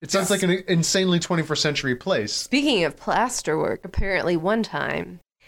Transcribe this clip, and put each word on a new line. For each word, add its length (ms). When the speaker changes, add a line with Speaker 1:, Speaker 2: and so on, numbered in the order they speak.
Speaker 1:
It 100
sounds 200
Speaker 2:
Yes. 120
Speaker 1:
like 0
an 260
insanely 520
twenty-first 400
century 340
place. 380
Speaker 3:
Speaking 520
of 120
plasterwork, 880
apparently 540
one 240
time 580